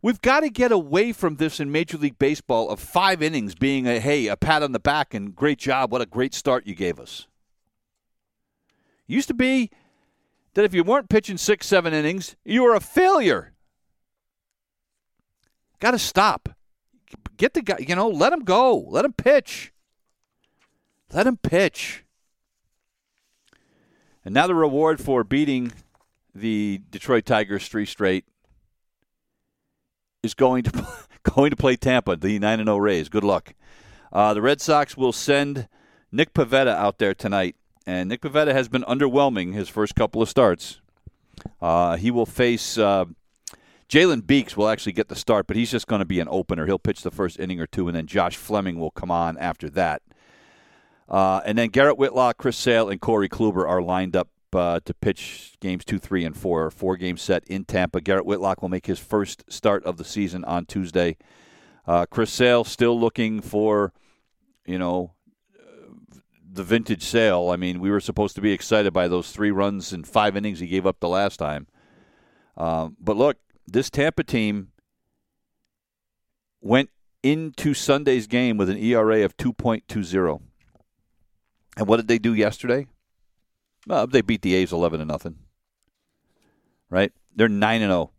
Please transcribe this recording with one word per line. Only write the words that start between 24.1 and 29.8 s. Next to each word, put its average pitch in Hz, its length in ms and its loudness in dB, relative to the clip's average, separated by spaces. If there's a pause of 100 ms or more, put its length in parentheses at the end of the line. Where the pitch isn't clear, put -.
And 95 80 -10
now 139 140 4
the 185 80 2
reward 156 480 2
for 127 220 0
beating 135 480 0 (640)
the 104 460 -4 (100)
Detroit - 340 -2
Tigers 104 420 -2
three 107 200 -4
straight 95 380 -2 (2000)